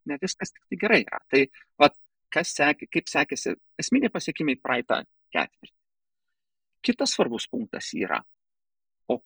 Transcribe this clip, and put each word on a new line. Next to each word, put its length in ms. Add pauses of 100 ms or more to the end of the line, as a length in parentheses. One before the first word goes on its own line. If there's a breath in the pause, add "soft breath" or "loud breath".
ne 100
viskas 320
tik 160
tai 140
gerai 180
yra. 220 (100)
Tai 140 (340 soft breath)
vat, 160 (360)
kas 260
sekė, 340
kaip 160
sekėsi, 460 (260)
esminiai 320
pasiekimai 480
praeitą 400 (320)
ketvirtį. 400 (1120)
Kitas 320
svarbus 320
punktas 480
yra, 240 (880)
o 180